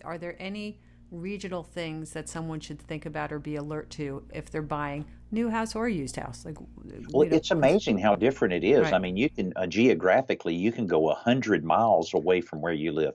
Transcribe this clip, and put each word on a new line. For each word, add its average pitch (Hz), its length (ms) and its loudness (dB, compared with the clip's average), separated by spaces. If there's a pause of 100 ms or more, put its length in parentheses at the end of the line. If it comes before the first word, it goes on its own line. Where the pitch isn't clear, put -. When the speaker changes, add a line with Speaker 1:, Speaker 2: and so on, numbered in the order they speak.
Speaker 1:
Are 165 140 -10
there 175 220 -12
any 208 400 -12 (320)
regional 185 500 -10
things 156 520 -10
that 156 140 -12
someone 160 300 -8
should 151 220 -14
think 156 260 -12
about 151 240 -8
or 151 80 -8
be 147 160 -10
alert 147 340 -10
to 139 360 -10 (100)
if - 160 -12
they're 156 100 -6
buying 147 440 -6 (260)
new 226 180 -2
house 226 280 -4
or 226 120 -2
used 143 280 -4
house? 139 280 -2
Like, 160 120 -10
w-, - 560 -16
Speaker 2:
Well, 147 120 8
Speaker 1:
you 156 60 4
know, 160 60 6
Speaker 2:
it's 160 160 0
amazing 165 460 4
how 104 180 4
different 110 380 2
it 85 100 0
is. 135 160 6
Speaker 1:
Right. 160 120 2
Speaker 2:
I 92 60 6
mean, 92 180 -2
you 131 140 2
can, 95 240 -4
uh, 92 140 -4
geographically, 92 880 2
you 101 160 0
can 113 160 -4
go 80 200 4
a 76 60 2
hundred 113 500 2
miles 87 480 2
away 90 280 2
from 80 200 -8
where 85 120 -2
you 76 180 -4
live 73 240 -2